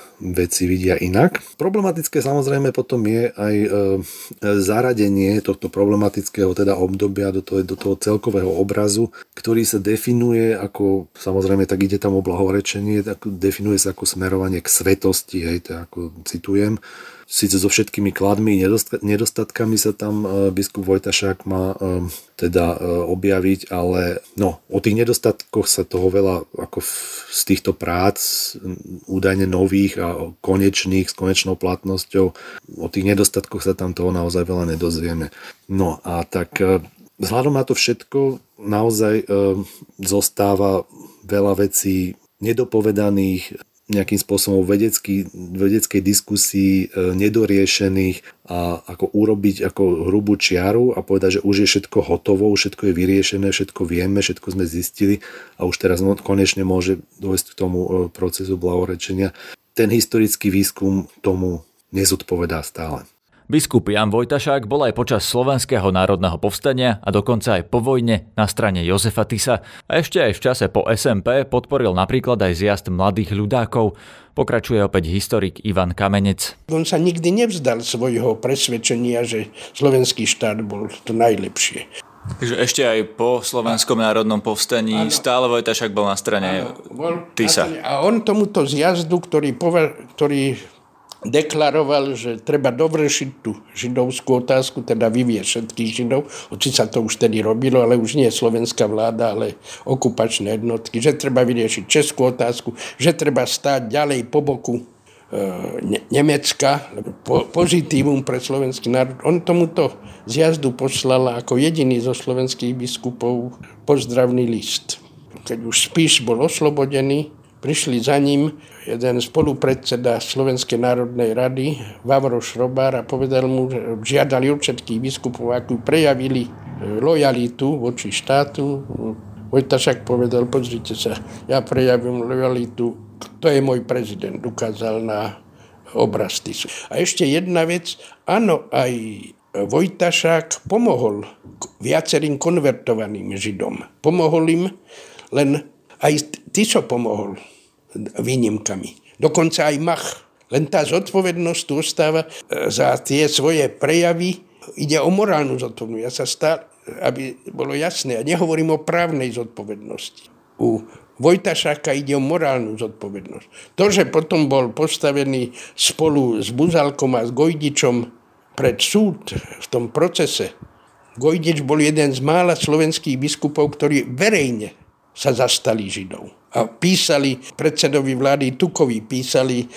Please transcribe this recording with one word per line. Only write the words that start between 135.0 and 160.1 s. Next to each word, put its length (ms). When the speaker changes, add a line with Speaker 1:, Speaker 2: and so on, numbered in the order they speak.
Speaker 3:
na 400
obraz 480
Tisu. 240
A 80
ešte 240
jedna 400
vec, 320
áno, 480
aj 160
Vojtašák 1120
pomohol 560
k-, 120
viacerým 560
konvertovaným 960
Židom. 720
Pomohol 480
im, 120
len 320
aj 480
Tiso 320
pomohol 560
výnimkami. 1300
Dokonca 480
aj 80
Mach. 280
Len 160
tá 160
zodpovednosť 800
tu 160
ostáva, 480
e, 400
za 320
tie 320
svoje 400
prejavy. 720
Ide 240
o 160
morálnu 480
zodpovednosť. 400
Ja 80
sa 160
stá-, 400
aby 400
bolo 160
jasné, 480
ja 80
nehovorím 480
o 80
právnej 480
zodpovednosti. 960